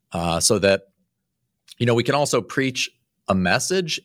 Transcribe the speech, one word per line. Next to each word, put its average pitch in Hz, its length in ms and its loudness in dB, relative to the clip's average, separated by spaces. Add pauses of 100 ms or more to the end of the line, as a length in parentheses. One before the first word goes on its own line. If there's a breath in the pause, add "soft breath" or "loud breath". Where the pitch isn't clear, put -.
(120)
uh, 85 260 -2
so 101 220 2
that, 98 220 2 (960)
you 120 80 0
know, 120 80 4
we 117 100 2
can 139 100 0
also 139 260 0
preach 127 480 -4 (380)
a 98 80 0
message 143 720 0